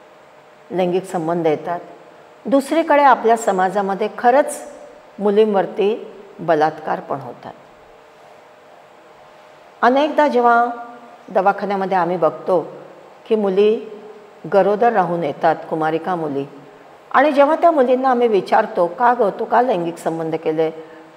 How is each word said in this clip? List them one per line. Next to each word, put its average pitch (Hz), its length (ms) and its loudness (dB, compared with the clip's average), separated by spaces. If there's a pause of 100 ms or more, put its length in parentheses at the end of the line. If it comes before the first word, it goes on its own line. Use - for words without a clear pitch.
(720)
लैंगिक 180 340 0
संबंध 165 420 -2
येतात, 175 320 -2 (680)
दुसरीकडे 294 580 2
आपल्या 226 340 4
समाजामध्ये 190 800 -2
खरंच 262 500 0 (520)
मुलींवरती 202 920 0 (260)
बलात्कार 160 600 -2
पण 143 200 -8
होतात. - 340 -16 (2250)
अनेकदा 285 460 2
जेव्हा 240 380 2 (640)
दवाखान्यामध्ये 190 680 -2
आम्ही 175 200 0
बघतो 165 500 0 (600)
की 226 80 0
मुली 208 460 2 (720)
गरोदर 208 400 2
राहून 175 300 0
येतात, 156 320 0 (140)
कुमारिका 160 460 -2
मुली, 143 300 -6 (640)
आणि 294 200 2
जेव्हा 277 240 4
त्या 339 160 4
मुलींना 262 380 2
आम्ही 240 180 2
विचारतो, 202 600 0
"का 240 260 0
गं, 233 160 2
तू 208 160 -6
का 220 160 2
लैंगिक 175 360 -2
संबंध 160 380 -4
केले?" 160 360 -2 (460)